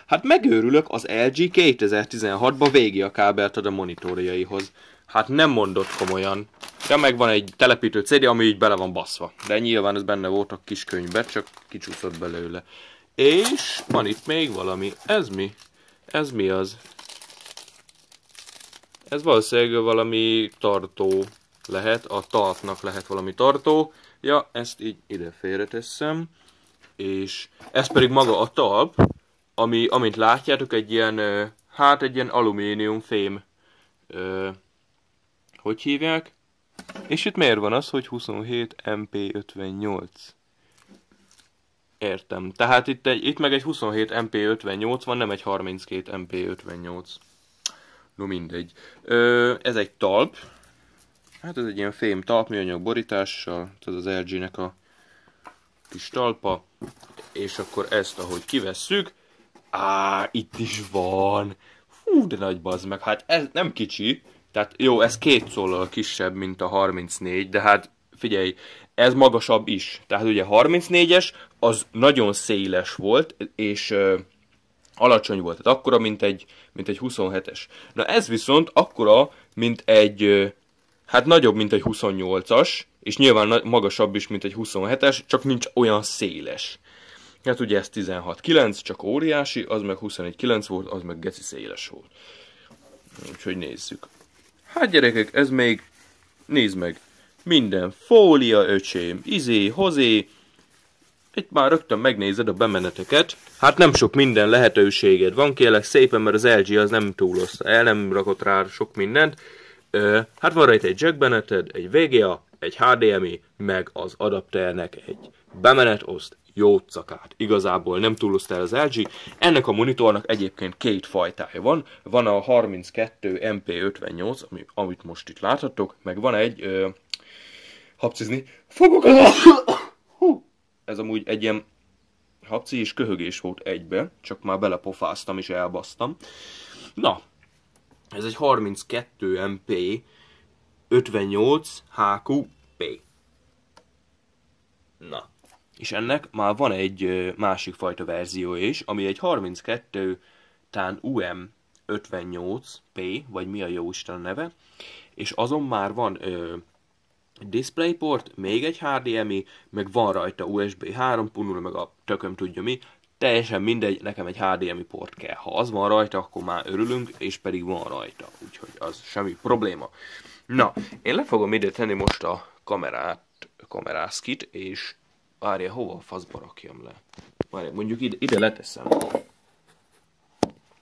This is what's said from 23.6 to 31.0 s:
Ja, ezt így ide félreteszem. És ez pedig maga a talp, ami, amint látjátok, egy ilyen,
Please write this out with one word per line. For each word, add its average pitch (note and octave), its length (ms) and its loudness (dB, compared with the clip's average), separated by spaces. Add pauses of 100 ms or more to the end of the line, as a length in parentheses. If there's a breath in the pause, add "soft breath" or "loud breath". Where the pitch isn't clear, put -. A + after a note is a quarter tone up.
Ja, C#3+ 300 0
ezt A#2+ 300 -12
így G#2+ 160 -10 (100)
ide E2+ 320 -10
félreteszem. A#2 840 -8 (720 soft breath)
És G2 520 -8 (240 soft breath)
ez C3 160 0
pedig B2+ 220 4
maga B2 300 4
a A2+ 80 0
talp, B2 480 0 (600)
ami, A#2 320 2
amint A2+ 280 0
látjátok, B2+ 580 2
egy A2 180 -2
ilyen, A2+ 260 0